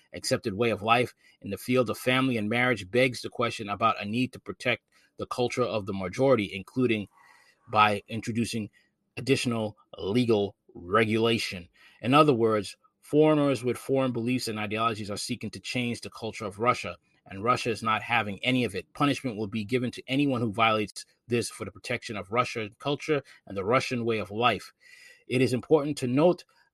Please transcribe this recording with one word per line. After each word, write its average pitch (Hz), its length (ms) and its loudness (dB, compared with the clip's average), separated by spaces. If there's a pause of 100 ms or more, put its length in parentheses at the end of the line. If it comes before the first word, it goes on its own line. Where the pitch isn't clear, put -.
(140)
accepted 113 400 -2
way 117 160 2
of 101 140 -2
life 117 320 2 (260)
in 101 80 -12
the 98 80 -6
field 127 320 2
of 101 80 -2
family 127 400 0
and 104 100 -4
marriage 117 440 0
begs 123 320 2
the 110 60 -8
question 117 380 -4
about 101 320 0
a 101 60 -6
need 123 260 -2
to - 80 -16
protect - 440 -4 (340)
the 101 80 -8
culture 123 380 -2
of 104 240 -4
the 104 60 -4
majority, 101 600 2
including 110 540 0 (640)
by 107 360 4
introducing 110 640 -4 (480)
additional 117 580 0 (220)
legal 107 580 2 (180)
regulation. 107 960 0 (320)
In 123 120 2
other 151 200 8
words, 110 420 2 (260)
foreigners 147 640 4
with 120 140 -2
foreign 135 340 0
beliefs 117 360 -2
and 107 120 -6
ideologies 107 520 -2
are 98 60 -4
seeking 113 340 -6
to 101 80 -12
change 120 420 -4
the 101 80 -12
culture - 360 -10
of 98 140 -8
Russia, 113 380 0 (280)
and 98 180 -12
Russia 120 260 0
is 104 140 -4
not 110 200 0
having 107 400 -2
any 127 200 2
of 98 120 -4
it. - 180 -10
Punishment 131 440 0
will 107 100 -4
be 107 160 -4
given 120 280 -2
to - 160 -12
anyone 135 340 0
who 113 100 0
violates 110 540 0 (220)
this 117 220 0
for - 160 -10
the 95 60 -12
protection - 460 -8
of 95 140 -10
Russian 113 480 -2
culture 143 420 -2 (260)
and 95 80 -10
the 98 80 -4
Russian 120 420 0
way 113 140 0
of 95 120 -6
life. 110 420 0 (540)
It 123 140 2
is 120 120 2
important 143 460 2
to 131 80 -2
note 156 360 4 (300)